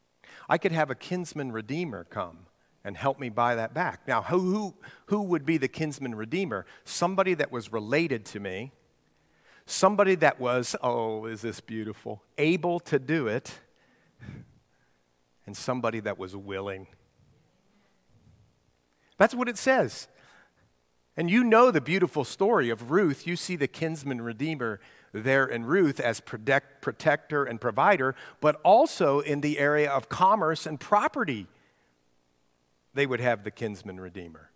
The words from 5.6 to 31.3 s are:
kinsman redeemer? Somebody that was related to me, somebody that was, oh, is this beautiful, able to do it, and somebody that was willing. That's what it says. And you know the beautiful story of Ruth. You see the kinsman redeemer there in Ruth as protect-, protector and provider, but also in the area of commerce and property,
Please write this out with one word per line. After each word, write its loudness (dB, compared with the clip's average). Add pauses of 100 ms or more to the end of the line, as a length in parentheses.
kinsman -6
redeemer? -4 (180)
Somebody 0
that -2
was -8
related -2
to -10
me, -8 (920)
somebody 4
that 4
was, 0
oh, -2
is -10
this -6
beautiful, -10 (160)
able 2
to 0
do 0
it, -4 (1900)
and -14
somebody -4
that -6
was -10
willing. -8 (2250)
That's 6
what -2
it -6
says. 0 (1120)
And -2
you 4
know 8
the 2
beautiful 0
story 2
of -4
Ruth. 2
You -2
see -4
the 0
kinsman -6
redeemer -4 (340)
there 2
in -6
Ruth 2
as -2
protect-, -2
protector 0
and -4
provider, 2 (260)
but 2
also 6
in -2
the 0
area 2
of -2
commerce 2
and -6
property, 0 (1500)